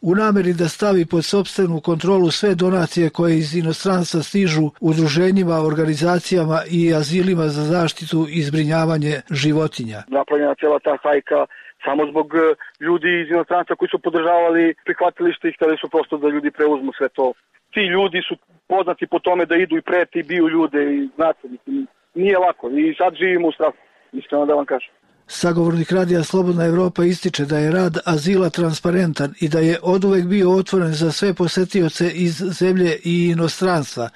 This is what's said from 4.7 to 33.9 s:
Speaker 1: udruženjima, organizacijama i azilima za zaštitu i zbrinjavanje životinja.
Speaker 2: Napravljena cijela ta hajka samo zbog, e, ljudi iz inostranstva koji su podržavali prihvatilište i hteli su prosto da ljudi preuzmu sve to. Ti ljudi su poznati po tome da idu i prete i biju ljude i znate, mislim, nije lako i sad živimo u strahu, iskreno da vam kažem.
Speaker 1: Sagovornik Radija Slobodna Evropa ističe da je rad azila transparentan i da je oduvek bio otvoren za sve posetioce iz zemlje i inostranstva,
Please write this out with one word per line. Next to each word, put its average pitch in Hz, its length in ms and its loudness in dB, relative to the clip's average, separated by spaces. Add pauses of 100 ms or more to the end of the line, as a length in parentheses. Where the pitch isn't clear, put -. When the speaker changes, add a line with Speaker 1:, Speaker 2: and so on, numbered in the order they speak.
Speaker 1:
udruženjima, 165 760 2 (160)
organizacijama 160 880 0 (100)
i 170 240 2
azilima 165 540 0
za 147 160 -4
zaštitu 160 680 -2
i 165 120 -2
zbrinjavanje 151 800 0 (100)
životinja. 147 760 -2
Speaker 2:
Napravljena 139 480 0
cijela 147 240 0
ta 143 240 -2
hajka 147 420 0 (400)
samo 139 160 0 (100)
zbog, 156 240 -2
e, 165 40 4 (400)
ljudi 170 420 0
iz 151 80 -8
inostranstva 170 460 0
koji 180 140 -2
su 180 100 -2
podržavali 170 760 2 (100)
prihvatilište 170 640 -2
i 156 40 -4
hteli 156 240 0
su 151 120 -10
prosto 156 280 -2
da 147 120 0
ljudi 147 220 -2
preuzmu 143 460 0
sve 135 120 -2
to. 127 240 -2 (400)
Ti 214 80 -2
ljudi 185 460 0
su 170 80 -6 (320)
poznati 175 400 -2
po 170 120 -2
tome 180 260 0
da 165 100 -2
idu 170 220 0
i 156 40 -2
prete 175 380 -2
i 165 40 -4
biju 160 260 0
ljude 147 460 0
i 139 200 -4
znate, 160 320 -2
mislim, 139 400 -8 (280)
nije 190 220 2
lako 180 320 0
i 151 280 0
sad 180 180 0
živimo 175 320 0
u 156 40 2
strahu, 156 260 -2 (340)
iskreno - 340 -2
da 147 80 2
vam 143 120 0
kažem. 135 240 -6 (380)
Speaker 1:
Sagovornik 170 640 0
Radija 175 320 2
Slobodna 180 420 0
Evropa 175 380 0
ističe 170 420 -2
da 151 120 -2
je 151 140 0
rad 180 340 0
azila 175 440 0
transparentan 165 880 -2
i 160 100 -2
da 160 100 0
je 165 240 2
oduvek 185 420 2
bio 185 260 2
otvoren 185 420 0
za 156 180 0
sve 196 220 -2
posetioce 180 800 0
iz 170 220 0 (240)
zemlje 185 320 2 (120)
i 175 280 2
inostranstva, 165 840 -2